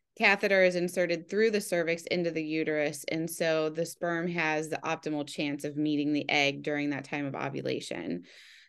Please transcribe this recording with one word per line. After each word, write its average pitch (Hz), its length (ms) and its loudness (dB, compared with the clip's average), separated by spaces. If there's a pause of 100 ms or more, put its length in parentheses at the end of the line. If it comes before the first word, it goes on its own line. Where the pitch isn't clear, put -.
(180)
Catheter 196 460 6
is 180 120 4
inserted 175 520 0
through 214 220 4
the 208 100 0
cervix 165 440 0
into 175 260 0
the 160 120 -2
uterus, 151 680 0
and 165 200 -2
so 160 400 2
the 160 160 -2
sperm 170 440 -2
has 156 420 0
the - 120 -4
optimal 151 460 -4
chance 143 340 -4
of 147 140 -4
meeting 147 380 2
the 139 160 0
egg 143 320 4
during 147 260 0
that 135 160 -4
time 143 220 -4
of 139 80 -6
ovulation. 135 880 -4 (460)